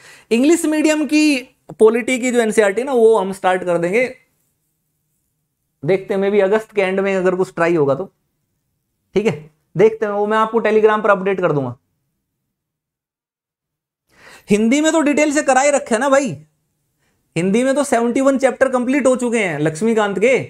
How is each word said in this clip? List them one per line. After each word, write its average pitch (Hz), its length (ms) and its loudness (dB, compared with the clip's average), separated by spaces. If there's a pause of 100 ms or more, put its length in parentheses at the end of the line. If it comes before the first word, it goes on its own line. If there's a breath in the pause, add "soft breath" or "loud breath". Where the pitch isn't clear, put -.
(300 loud breath)
इंग्लिश 302 340 2
मीडियम 302 420 0
की 302 300 2 (420)
पॉलिटी 240 400 2
की 254 120 -2
जो 240 100 0
एनसीईआरटी 214 420 0
ना, 277 100 -6
वो 226 260 4
हम 190 140 -4
स्टार्ट 185 320 -2
कर 175 140 0
देंगे, 190 280 0 (1800)
देखते 190 320 -4
हैं, 196 60 -2
maybe 202 220 0
अगस्त 214 300 0
के 196 100 -2
एंड 190 180 -2
में 196 160 -2
अगर 185 180 0
कुछ 185 200 -4
ट्राई 170 200 0
होगा 139 200 2
तो, 165 100 -8 (1080)
ठीक 214 120 0
है, - 240 -6 (260)
देखते 220 300 2
हैं, 208 60 -6
वो 208 140 -2
मैं 214 120 -2
आपको 226 220 0
Telegram 214 420 2
पर 208 80 -2
अपडेट 190 300 -6
कर 170 120 0
दूंगा। 131 240 -6 (2750 loud breath)
हिंदी 226 300 2
में 311 120 2
तो 320 80 2
डिटेल 294 320 0
से 294 100 0
कराए 269 280 2
रखे 277 240 -2
हैं 214 60 0
ना 285 80 0
भाई, 269 220 0 (1080)
हिंदी 190 280 0
में 269 100 0
तो 285 100 -2
सेवेंटी 240 360 0
वन 269 180 2
चैप्टर 269 300 0
कंप्लीट 254 380 0
हो 254 100 4
चुके 240 220 -2
हैं 175 200 -2
लक्ष्मीकांत 202 600 0
के, 247 160 2 (160)